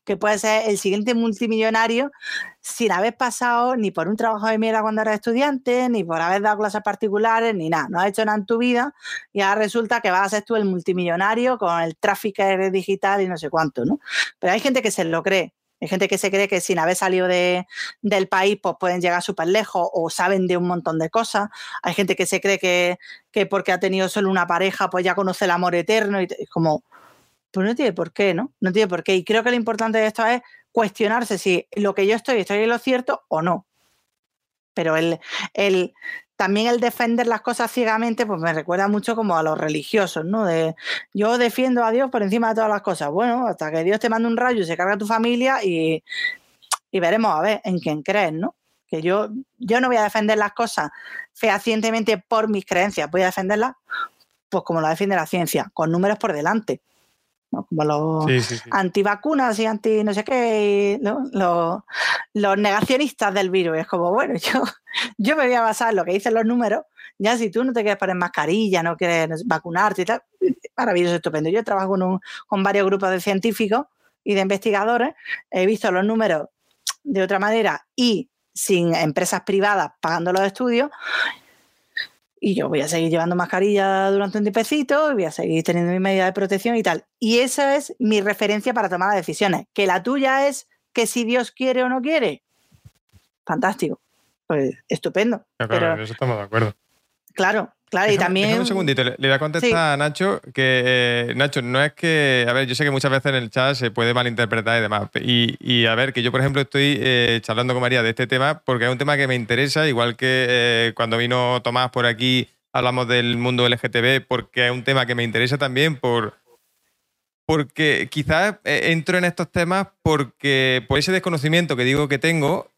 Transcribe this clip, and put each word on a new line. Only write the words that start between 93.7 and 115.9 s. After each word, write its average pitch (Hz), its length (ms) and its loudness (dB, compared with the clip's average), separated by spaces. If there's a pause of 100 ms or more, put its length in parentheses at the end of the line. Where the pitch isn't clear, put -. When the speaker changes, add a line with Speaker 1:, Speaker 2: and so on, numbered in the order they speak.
Speaker 1:
Pues 139 280 0 (120)
estupendo. 196 500 -2 (220)
Speaker 2:
No, 113 80 -4
claro, - 20 -10 (100)
Speaker 1:
Pero 165 140 0
Speaker 2:
en 107 80 -4
eso 110 120 -8
estamos 123 240 -2
de 101 60 -6
acuerdo. 104 300 0 (600)
Speaker 1:
Claro, 190 400 0 (220)
claro, 202 160 4
y 202 60 4
Speaker 2:
Déjame, 185 240 2
déjame 208 80 2
Speaker 1:
también 226 100 2
Speaker 2:
un 247 80 -2
segundito, 160 380 0
le, 123 120 -2
le 139 120 0
voy 135 60 4
a 131 40 0
contestar 151 300 0
Speaker 1:
Sí. - 40 4
Speaker 2:
a 156 220 2
Nacho, 151 460 -2 (120)
que, 131 320 2
eh, 120 520 2
Nacho, 139 240 0
no 123 200 0
es 147 120 0
que, 143 520 2
a 120 60 2
ver, 131 160 0
yo 120 80 -4
sé 151 80 -2
que 143 80 2
muchas 135 180 0
veces 135 200 0
en 135 60 2
el 120 140 -2
chat 135 280 0
se 120 120 -2
puede 117 240 0
malinterpretar 117 640 0
y - 20 0
demás, 104 300 -2
pe-, - 120 -6
y, 120 380 2
y 120 240 2
a 113 100 2
ver, 131 160 0
que 123 100 -4
yo, 120 80 0
por 127 120 0
ejemplo, 139 200 0
estoy, 139 380 0
eh, 120 420 2
charlando 123 320 -2
con 123 60 -2
María 123 240 2
de 113 60 0
este 117 180 -2
tema 139 380 0
porque 123 180 0
es 123 80 2
un 127 60 -2
tema 143 180 0
que 139 120 0
me 127 80 0
interesa, 131 520 0
igual 120 300 0
que, 131 320 0
eh, 117 440 2
cuando 117 240 -2
vino 123 440 0
Tomás 123 300 0
por 123 140 0
aquí 120 440 0 (240)
hablamos 127 340 0
del 120 300 0
mundo 123 280 0
L 120 120 2
G 127 120 -6
T 117 120 0
B, 131 180 2
porque 123 460 -2
es 123 80 2
un 127 100 -6
tema 131 220 0
que 120 100 -4
me 120 80 -2
interesa 117 340 0
también 139 380 0